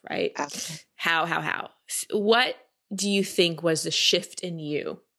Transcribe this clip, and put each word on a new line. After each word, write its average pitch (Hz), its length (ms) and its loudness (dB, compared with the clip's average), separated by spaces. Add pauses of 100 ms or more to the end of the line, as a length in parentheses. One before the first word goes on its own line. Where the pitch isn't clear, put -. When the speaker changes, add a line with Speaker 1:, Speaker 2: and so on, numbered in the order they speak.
Speaker 1:
right? 92 300 -2
Speaker 2:
Okay. 151 360 -8 (220)
Speaker 1:
How, 165 300 2
how, 160 140 -2
how? - 300 -6 (180)
S-, - 220 -6
what 220 460 4 (380)
do 196 160 -2
you 196 140 4
think 170 380 2
was 160 200 2
the 160 80 -4
shift - 500 0
in 175 180 -6
you 147 420 -4 (180)